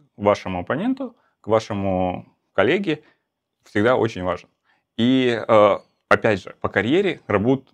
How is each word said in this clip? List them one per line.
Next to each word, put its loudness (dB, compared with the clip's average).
вашему -2
оппоненту, -6
к -20
вашему -2
коллеге -2
всегда 0
очень -2
важен. -6
И, 2
э, 6
опять 2
же, -18
по -4
карьере -2
рабут-, 0